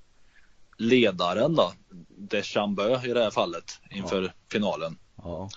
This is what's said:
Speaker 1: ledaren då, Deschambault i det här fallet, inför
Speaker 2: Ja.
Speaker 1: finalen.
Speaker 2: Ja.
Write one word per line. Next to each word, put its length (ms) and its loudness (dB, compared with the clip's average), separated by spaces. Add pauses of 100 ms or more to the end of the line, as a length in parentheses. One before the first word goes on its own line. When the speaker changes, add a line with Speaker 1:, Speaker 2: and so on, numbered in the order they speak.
(760)
Speaker 1:
ledaren 800 4
då, 180 4 (360)
Deschambault 960 -2
i 80 -2
det 100 2
här 80 0
fallet, 480 -4 (120)
inför 320 -2
Speaker 2:
Ja. 60 -4 (220)
Speaker 1:
finalen. 460 -2 (180)
Speaker 2:
Ja. 420 -10